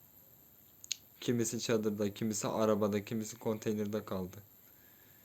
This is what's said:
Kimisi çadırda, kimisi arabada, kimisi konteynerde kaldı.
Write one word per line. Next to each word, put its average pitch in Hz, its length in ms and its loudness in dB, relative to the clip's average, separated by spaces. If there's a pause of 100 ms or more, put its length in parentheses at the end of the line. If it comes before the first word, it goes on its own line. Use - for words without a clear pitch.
(1200)
Kimisi 117 380 0
çadırda, 107 540 2
kimisi 110 340 -2
arabada, 104 580 4
kimisi 110 340 -6
konteynerde 107 680 -2
kaldı. 92 320 -6 (880)